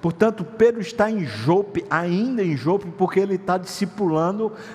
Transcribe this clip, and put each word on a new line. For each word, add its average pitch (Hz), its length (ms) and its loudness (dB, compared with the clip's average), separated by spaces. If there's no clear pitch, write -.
Portanto, 202 420 0
Pedro 226 380 2
está 208 280 0
em 208 140 -2
Jope, 160 640 0
ainda 190 560 0
em 165 100 0
Jope, 175 320 0
porque 185 200 2
ele 196 180 2
está 185 200 0
discipulando 185 960 -2